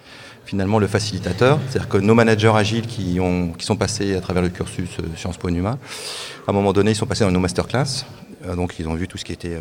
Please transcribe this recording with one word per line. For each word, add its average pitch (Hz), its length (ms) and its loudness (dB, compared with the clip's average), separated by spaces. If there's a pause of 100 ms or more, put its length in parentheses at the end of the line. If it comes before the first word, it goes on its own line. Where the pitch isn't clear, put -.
(440)
finalement 98 340 0
le 101 80 4
facilitateur. 104 720 2 (100)
C'est-à-dire - 200 -4
que 104 100 2
nos 104 160 6
managers 110 400 6
agiles 107 320 2
qui 90 340 -2
ont, 90 320 2
qui - 140 -10
sont 104 100 0
passés 101 380 0
à 92 60 0
travers 90 220 0
le 90 60 2
cursus, 90 420 -6 (100)
euh, 85 60 -4 (100)
Sciences 90 220 -8
Po 90 120 -4
Numa, 87 200 0 (760)
à - 40 -2
un - 20 2
moment 101 200 4
donné, 101 200 4
ils 107 40 2
sont 104 100 -2
passés 101 180 0
dans 95 80 4
nos 90 80 4
masterclass. 92 640 -2 (420)
Euh, 92 80 -6
donc, 87 240 -4
ils 80 100 -6
ont 80 60 -2
vu 87 140 -4
tout - 100 -12
ce - 60 -10
qui - 80 -10
était, 85 220 -8
euh, 80 60 -8